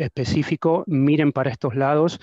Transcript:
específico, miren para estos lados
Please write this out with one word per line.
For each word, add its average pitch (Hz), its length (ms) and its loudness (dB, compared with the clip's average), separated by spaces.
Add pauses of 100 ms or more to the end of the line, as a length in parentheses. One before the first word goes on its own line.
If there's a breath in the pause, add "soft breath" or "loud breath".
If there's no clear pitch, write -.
específico, 156 840 -2
miren 147 460 2
para 131 180 -2
estos 120 240 -6
lados 147 480 0